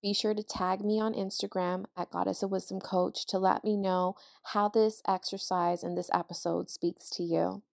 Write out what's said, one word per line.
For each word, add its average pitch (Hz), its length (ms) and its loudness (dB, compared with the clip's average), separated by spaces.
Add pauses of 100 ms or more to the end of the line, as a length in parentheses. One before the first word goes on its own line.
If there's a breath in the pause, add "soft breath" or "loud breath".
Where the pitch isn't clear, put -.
Be 202 120 0
sure 214 200 2
to 214 100 -2
tag 190 360 -2
me 208 220 2
on 220 120 0
Instagram 190 720 -2 (100)
at 175 140 -6
Goddess 180 300 0
of 196 80 -2
Wisdom 190 300 -4
Coach - 460 0
to - 120 -2
let 185 280 4
me 214 100 2
know 185 400 2 (380 loud breath)
how 208 160 2
this 220 360 4
exercise 180 800 0
and 175 140 -2
this 180 160 -4
episode 170 560 0
speaks - 480 -4
to 175 60 -4
you. 175 500 0